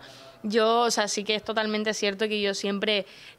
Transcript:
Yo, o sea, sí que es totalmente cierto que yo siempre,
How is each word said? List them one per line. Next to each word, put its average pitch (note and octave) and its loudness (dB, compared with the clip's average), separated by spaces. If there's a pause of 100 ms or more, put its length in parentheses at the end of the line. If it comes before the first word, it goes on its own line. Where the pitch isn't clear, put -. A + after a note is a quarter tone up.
(440)
Yo, A3+ 4
o A#3 2
sea, G#3 0
sí G3+ -4
que G#3+ 0
es G#3 -6
totalmente G#3+ -2
cierto G#3 -2
que G#3 -2
yo G3+ 0
siempre, G3+ -2 (340)